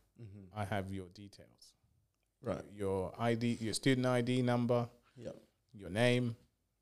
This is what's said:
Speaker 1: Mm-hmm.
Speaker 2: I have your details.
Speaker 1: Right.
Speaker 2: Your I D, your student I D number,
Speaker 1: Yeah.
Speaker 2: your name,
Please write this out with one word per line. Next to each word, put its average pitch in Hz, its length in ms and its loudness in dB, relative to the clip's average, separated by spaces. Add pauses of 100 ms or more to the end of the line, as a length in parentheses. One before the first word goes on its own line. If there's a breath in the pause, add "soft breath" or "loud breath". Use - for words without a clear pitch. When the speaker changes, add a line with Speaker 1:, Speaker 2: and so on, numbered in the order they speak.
(200)
Speaker 1:
Mm-hmm. 98 380 -14
Speaker 2:
I 104 60 -2
have 95 280 -2
your 95 220 -8
details. 95 600 -20 (680)
Speaker 1:
Right. 98 220 -4 (100)
Speaker 2:
Your 98 440 0
I 117 160 2
D, 117 260 0
your 110 140 -2
student 127 320 2
I 127 160 2
D 127 200 2
number, 120 460 2 (280)
Speaker 1:
Yeah. 113 140 -12 (440)
Speaker 2:
your 98 160 -12
name, 123 440 4 (480)